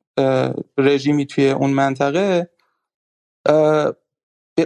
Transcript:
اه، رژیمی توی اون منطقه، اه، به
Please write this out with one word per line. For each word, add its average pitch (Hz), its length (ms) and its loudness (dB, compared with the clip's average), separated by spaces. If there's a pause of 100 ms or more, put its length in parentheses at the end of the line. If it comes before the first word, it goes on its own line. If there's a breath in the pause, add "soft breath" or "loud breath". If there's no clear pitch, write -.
(180)
اه، 131 360 0 (240)
رژیمی 139 480 0
توی 139 240 0
اون 135 200 0
منطقه، 143 800 -2 (960)
اه، 151 480 2 (640)
به 165 100 2